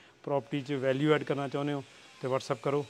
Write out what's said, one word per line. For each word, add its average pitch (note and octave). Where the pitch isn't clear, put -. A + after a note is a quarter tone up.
ਪ੍ਰੋਪਰਟੀ C#3+
'ਚ C3+
ਵੈਲਿਊ C3+
ਐਡ C#3
ਕਰਨਾ C#3
ਚਾਹੁੰਦੇ C#3+
ਹੋ C#3
ਤੇ C3+
WhatsApp B2+
ਕਰੋ C#3+